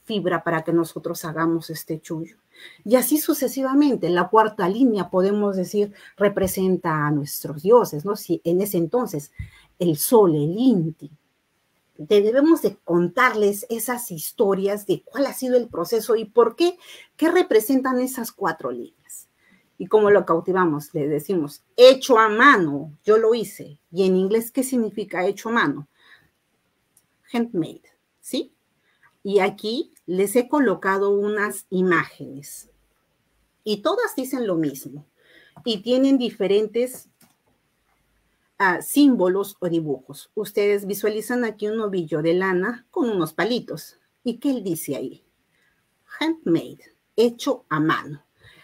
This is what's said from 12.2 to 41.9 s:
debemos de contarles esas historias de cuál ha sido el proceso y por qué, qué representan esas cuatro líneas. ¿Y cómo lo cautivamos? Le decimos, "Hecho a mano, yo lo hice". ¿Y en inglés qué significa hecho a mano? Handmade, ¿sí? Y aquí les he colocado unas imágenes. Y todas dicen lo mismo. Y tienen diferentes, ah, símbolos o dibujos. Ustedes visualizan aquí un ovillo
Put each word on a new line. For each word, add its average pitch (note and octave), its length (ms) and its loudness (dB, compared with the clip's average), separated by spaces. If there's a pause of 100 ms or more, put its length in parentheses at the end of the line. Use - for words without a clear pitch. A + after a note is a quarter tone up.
debemos C#4 400 4
de G3+ 220 -2
contarles G3+ 840 0
esas A#3 420 -6
historias G3 760 -2
de E3+ 160 -2
cuál - 240 -4
ha B3 80 -10
sido B3+ 220 0
el A#3+ 120 0
proceso A3 480 -2
y A3 80 -6
por A3+ 320 2
qué, F4+ 220 0 (380)
qué D#4+ 140 2
representan C4 680 2
esas B3+ 320 -6
cuatro D#3+ 380 -4
líneas. A#2+ 240 -12 (840)
¿Y F#3+ 80 -8
cómo G#3 240 4
lo G3 140 6
cautivamos? E3+ 720 0
Le D3 140 -2
decimos, D3+ 540 -4 (140)
"Hecho C4 420 8
a A3 100 6
mano, F#3 760 2
yo G#3+ 140 4
lo A3 160 4
hice". G3 440 -8 (120)
¿Y F#3 160 0
en F#3 100 4
inglés G3+ 340 0
qué C4+ 120 -2
significa G#3+ 640 -4
hecho G3 220 -4
a A3+ 40 -4
mano? D3 360 -2 (1400)
Handmade, A3+ 500 -4 (380)
¿sí? - 320 -8 (680)
Y G3+ 180 0
aquí G#3 520 -4 (140)
les F#3+ 300 -2
he B3+ 120 2
colocado G3 640 0
unas G#3 600 -2
imágenes. D3+ 1000 -4 (920)
Y G#3+ 140 -2
todas G4+ 360 -2
dicen B3+ 320 -6
lo F#3 100 -2
mismo. D3 500 -6 (580)
Y A3+ 140 -4
tienen C4 400 2
diferentes, A3 880 -2 (1500)
ah, F3+ 240 0
símbolos G3+ 800 2
o F3+ 80 -4
dibujos. D3+ 640 -6
Ustedes G3+ 520 -2
visualizan G#3+ 580 -4
aquí G#3 220 -6
un A3 140 -4
ovillo F3+ 400 -4